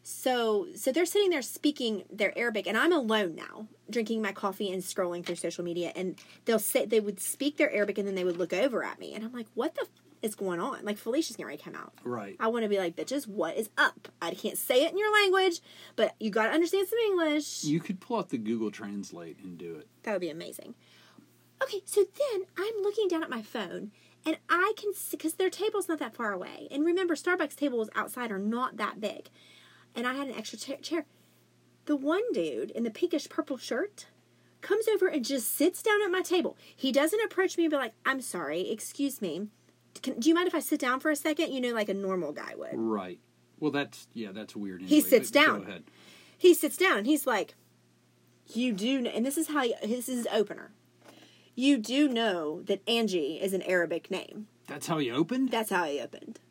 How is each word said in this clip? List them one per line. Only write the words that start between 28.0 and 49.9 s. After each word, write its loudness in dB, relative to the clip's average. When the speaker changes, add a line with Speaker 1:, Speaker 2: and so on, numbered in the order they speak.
Speaker 1:
are -2
not -2
that -4
big. -6
And -4
I 0
had -4
an -8
extra -10
cha-, -8
chair. -4
The 2
one 2
dude -2
in -2
the -2
pinkish -2
purple -4
shirt -6
comes 2
over 4
and 0
just -2
sits 2
down 4
at 2
my 2
table. 0
He -2
doesn't 4
approach 0
me 4
and 2
be 2
like, -2
"I'm 0
sorry, -4
excuse -4
me. -4
Can, -4
do 4
you 8
mind 4
if 0
I 2
sit 0
down 2
for 2
a 4
second?" 0
You -2
know, 0
like 0
a 0
normal -2
guy -10
would. -8
Speaker 2:
Right. -2
Well, 0
that's, -4
yeah, -8
that's -12
weird -8
Speaker 1:
He 6
Speaker 2:
anyway, 4
Speaker 1:
sits 6
Speaker 2:
but 6
go 8
Speaker 1:
down. -4
Speaker 2:
ahead. -12
Speaker 1:
He 10
sits 2
down, 4
and 0
he's 4
like, 0
"You 0
do 0
kn-," 0
and 0
this -2
is 0
how, 0
he, 0
this -2